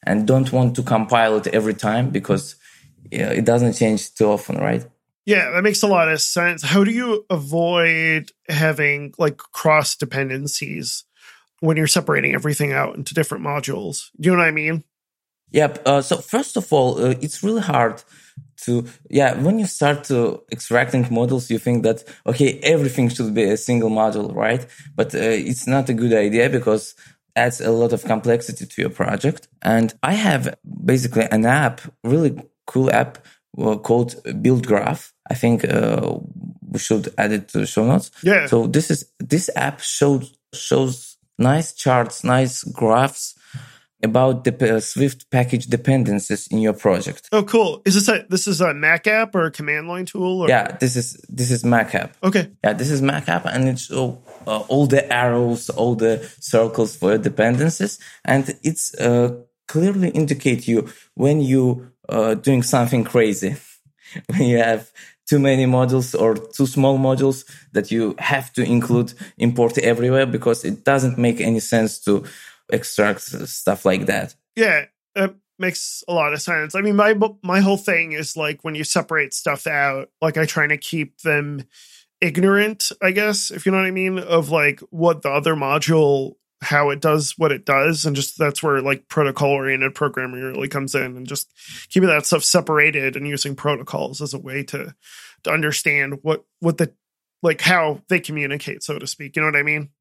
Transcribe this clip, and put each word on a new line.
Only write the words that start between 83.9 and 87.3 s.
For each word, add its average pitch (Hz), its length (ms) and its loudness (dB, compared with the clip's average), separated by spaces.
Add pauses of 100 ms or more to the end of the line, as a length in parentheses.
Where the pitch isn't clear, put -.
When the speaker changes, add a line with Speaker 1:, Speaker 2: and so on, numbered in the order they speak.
Speaker 2:
mean, 185 280 -4
of, 165 300 0
like, 147 300 0 (100)
what 165 320 0
the 147 80 -2
other 147 260 0
module, 143 800 2 (280)
how 147 280 0
it 143 120 -6
does 151 360 0